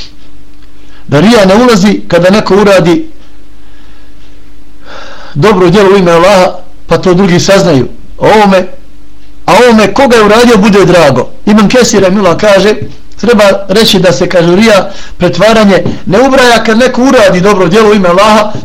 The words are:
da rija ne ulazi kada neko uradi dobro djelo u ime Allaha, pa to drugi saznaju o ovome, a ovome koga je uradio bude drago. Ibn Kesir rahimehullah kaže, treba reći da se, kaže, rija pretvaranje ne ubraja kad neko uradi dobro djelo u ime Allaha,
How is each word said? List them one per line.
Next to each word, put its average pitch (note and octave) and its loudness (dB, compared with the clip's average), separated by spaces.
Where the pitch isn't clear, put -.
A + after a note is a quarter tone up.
da C#3 0
rija G#3 4
ne F#3 2
ulazi G#3+ 2
kada F3 2
neko G3+ 0
uradi F#3 2
dobro F#3 2
djelo G3 2
u G3 4
ime F3+ 2
Allaha, F3+ 2
pa E3 0
to F3+ 0
drugi F3 2
saznaju E3+ 2
o - -2
ovome, G3 2
a D#3+ 0
ovome A3 2
koga C4 2
je A3 2
uradio A#3 4
bude G3 2
drago. D#3 2
Ibn G#3 4
Kesir A3+ 2
rahimehullah F#3 0
kaže, G3+ 2
treba G#3 0
reći G3+ 0
da F3+ 2
se, F3 -2
kaže, F3 2
rija G#3 2
pretvaranje F#3+ 2
ne F#3+ 0
ubraja B3 2
kad A3+ 0
neko A#3+ 0
uradi G#3 2
dobro F#3+ 0
djelo G#3+ 2
u G#3 4
ime F#3+ 0
Allaha, G#3+ 2